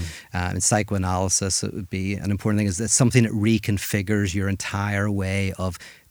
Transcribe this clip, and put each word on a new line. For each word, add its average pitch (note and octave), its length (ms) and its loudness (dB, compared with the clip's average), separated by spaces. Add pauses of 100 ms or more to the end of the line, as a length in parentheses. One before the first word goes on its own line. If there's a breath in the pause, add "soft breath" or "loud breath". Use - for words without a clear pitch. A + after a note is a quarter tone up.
(320 loud breath)
Uh, F#2 220 -2
in F#2+ 80 -2
psychoanalysis, F#2+ 1000 0
it G#2 120 -6
would G2 160 -8
be F#2+ 240 -2
an F#2+ 160 -4
important G#2 300 0
thing G#2+ 80 2
is F2+ 100 -2
that A2 120 -2
something A#2+ 340 6
that G#2+ 80 0
reconfigures G#2 1000 2
your G2 160 0
entire G2+ 640 -2
way G2 480 -2
of F#2 180 -4 (340 loud breath)